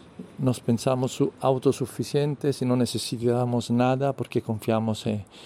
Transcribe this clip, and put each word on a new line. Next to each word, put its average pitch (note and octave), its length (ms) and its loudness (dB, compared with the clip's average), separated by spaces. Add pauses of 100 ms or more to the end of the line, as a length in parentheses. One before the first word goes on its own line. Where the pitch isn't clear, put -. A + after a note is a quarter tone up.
(380)
Nos C3 220 0
pensamos B2+ 500 0
su-, - 300 0
autosuficientes C3+ 1200 0
y - 20 0
no B2 120 2
necesitamos A#2+ 960 0
nada C3 400 2
porque A#2 300 -4
confiamos A2 680 -2
en, G#2 160 -2 (220)